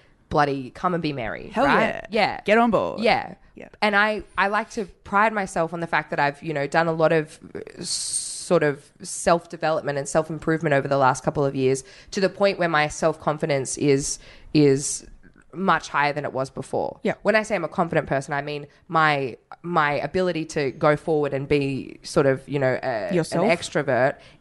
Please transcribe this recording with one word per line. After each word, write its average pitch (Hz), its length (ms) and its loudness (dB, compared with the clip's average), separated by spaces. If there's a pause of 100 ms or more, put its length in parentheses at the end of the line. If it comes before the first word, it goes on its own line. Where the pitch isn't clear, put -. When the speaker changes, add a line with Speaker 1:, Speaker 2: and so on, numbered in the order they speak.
(280)
Speaker 1:
bloody 139 420 0
come 180 240 -4
and 165 80 -2
be 151 100 -2
merry, 104 360 -8
Speaker 2:
Hell 254 160 0
Speaker 1:
right? - 160 4
Speaker 2:
yeah. - 300 -2
Speaker 1:
Yeah. 185 340 0
Speaker 2:
Get 214 140 6
on 233 120 4
board. 117 300 0
Speaker 1:
Yeah. 196 340 0 (220)
Speaker 2:
Yeah. - 120 -18 (140)
Speaker 1:
And 208 140 2
I, 208 260 2 (160)
I 190 80 2
like 214 240 -2
to 214 140 -6 (200)
pride 214 280 2
myself 185 420 -2
on 170 60 -6
the 170 80 -6
fact 156 220 0
that 151 100 -2
I've, 143 220 0
you 165 120 -6
know, 143 140 -2
done 165 180 2
a 165 60 0
lot 160 200 4
of, 156 260 0 (160)
uh, - 280 -12
sort - 800 -2
of 143 280 -2 (120)
self-development 160 960 -2
and 143 100 -6
self-improvement 160 680 0
over 139 140 2
the 139 100 2
last 131 260 2
couple 147 200 0
of 139 100 0
years, 135 300 0 (280)
to 208 80 -2
the 190 80 4
point 196 300 0
where 175 100 0
my 151 200 2
self-confidence 151 880 -2
is, 143 400 2 (360)
is 143 520 4 (460)
much 170 360 0
higher 147 240 0
than 143 120 -6
it - 80 -6
was 131 160 -4
before. - 540 -6
Speaker 2:
Yeah. 196 200 -2
Speaker 1:
When 208 140 2
I 214 60 2
say 214 140 -6
I'm 170 80 -4
a 151 40 -4
confident 170 400 -2
person, 139 260 -4
I 143 80 -4
mean 147 240 -8 (220)
my, 151 480 2 (260)
my 156 320 0
ability 165 520 -2
to 143 260 -2
go 151 240 2
forward 151 380 -2
and 139 140 -4
be 139 540 -2
sort 143 240 2
of, 131 220 0
you 139 100 -2
know, 131 240 2
a, - 40 -4 (220)
an - 60 -2
Speaker 2:
Yourself? 175 320 0
Speaker 1:
extrovert 143 680 0 (240)